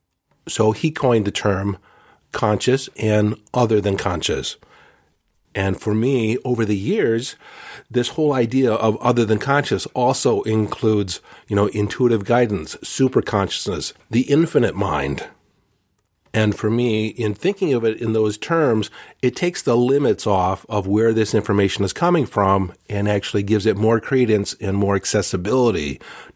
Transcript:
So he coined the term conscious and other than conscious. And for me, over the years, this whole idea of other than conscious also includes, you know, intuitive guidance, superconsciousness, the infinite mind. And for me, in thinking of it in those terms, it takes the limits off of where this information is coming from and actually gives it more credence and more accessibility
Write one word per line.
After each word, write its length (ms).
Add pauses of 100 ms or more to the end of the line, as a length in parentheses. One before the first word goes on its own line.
(480)
So 240
he 180
coined 360
the 40
term 480 (540)
conscious 560 (100)
and 380 (160)
other 280
than 160
conscious. 600 (960)
And 280
for 140
me, 500
over 200
the 120
years, 580 (560)
this 200
whole 220
idea 400
of 260
other 260
than 160
conscious 460
also 560
includes, 760 (280)
you 80
know, 100
intuitive 580
guidance, 520
superconsciousness, 1160 (160)
the 140
infinite 540
mind. 500 (1080)
And 240
for 140
me, 380
in 260
thinking 400
of 100
it 160
in 120
those 260
terms, 540 (300)
it 120
takes 260
the 160
limits 480
off 440
of 180
where 260
this 220
information 500
is 80
coming 340
from 460 (160)
and 200
actually 340
gives 240
it 100
more 220
credence 640
and 160
more 180
accessibility 1080 (360)